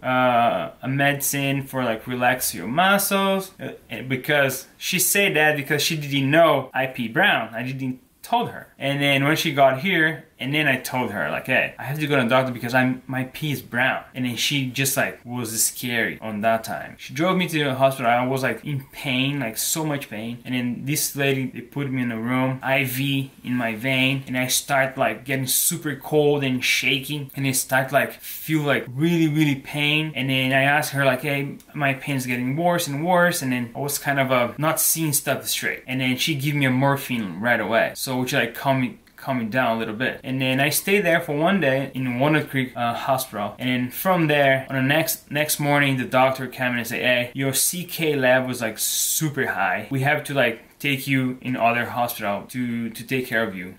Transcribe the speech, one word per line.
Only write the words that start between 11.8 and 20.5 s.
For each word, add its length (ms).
have 160
to 80
go 100
to 60
the 60
doctor 220
because 220
I'm, 340
my 180
pee 260
is 100
brown." 420
And 120
then 100
she 300
just, 320
like, 260
was 400
scary 580
on 200
that 240
time. 320
She 160
drove 240
me 100
to 160
the 120
hospital. 360
I 140
was, 180
like, 220
in 260
pain, 480
like, 180
so 280
much 240
pain. 340
And 100